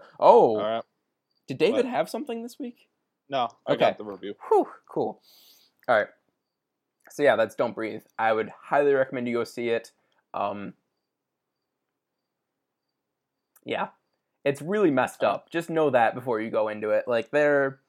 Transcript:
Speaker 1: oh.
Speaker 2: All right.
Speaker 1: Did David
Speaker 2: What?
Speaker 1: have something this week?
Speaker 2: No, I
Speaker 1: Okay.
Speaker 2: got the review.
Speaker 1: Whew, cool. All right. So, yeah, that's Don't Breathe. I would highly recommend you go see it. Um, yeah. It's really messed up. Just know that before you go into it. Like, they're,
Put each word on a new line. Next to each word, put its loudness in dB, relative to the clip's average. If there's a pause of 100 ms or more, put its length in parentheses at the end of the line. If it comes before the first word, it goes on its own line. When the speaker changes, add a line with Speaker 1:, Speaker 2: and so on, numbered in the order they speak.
(200)
Speaker 1:
oh. 6
Speaker 2:
All -4
right. -4 (640)
Speaker 1:
Did -8
David 2
Speaker 2:
What? -8
Speaker 1:
have -2
something -8
this -16
week? -14 (400)
Speaker 2:
No, -2 (200)
I 2
Speaker 1:
Okay. 0
Speaker 2:
got 2
the -14
review. -12 (160)
Speaker 1:
Whew, 4 (220)
cool. -6 (680)
All 4
right. 2 (1040)
So, -8
yeah, 6
that's 0
Don't -2
Breathe. -8 (160)
I 2
would -2 (140)
highly 2
recommend -2
you -2
go -2
see -6
it. -4 (420)
Um, -6 (3000)
yeah. -6 (540)
It's -2
really 2
messed 0
up. 0
Just -6
know 2
that 2
before -4
you -6
go -2
into -6
it. 0
Like, -2
they're, 2